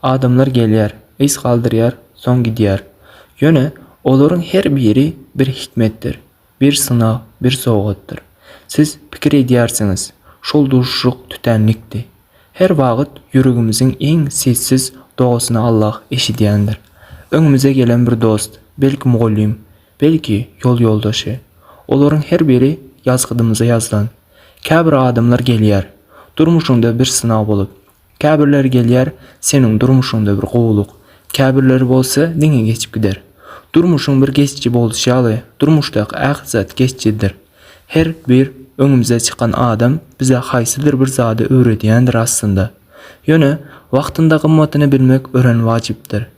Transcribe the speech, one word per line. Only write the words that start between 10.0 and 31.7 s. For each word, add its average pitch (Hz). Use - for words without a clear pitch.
şul 147
duruşuk 127
tütenlikdi? 110
Her 185
bagyt 131
ýüregimiziň 127
iň 147
sezsiz -
dogasyna 120
Allah 110
eşidýändir. 104
Öňümize 139
gelen 120
bir 117
dost, 110
belki 135
mugallym, 107
belki 139
ýol 123
ýoldaşy. 107
Olaryň 147
her 165
biri 131
ýazgydymyza 117
ýazlan. 110
Käbir 160
adamlar 120
gelýär, 107
durmuşyňda 131
bir 127
synak 110
bolup, 101
käbirler 147
gelýär, 123
seniň 117
durmuşyňda 117
bir -
guwluk, 110
käbirler 131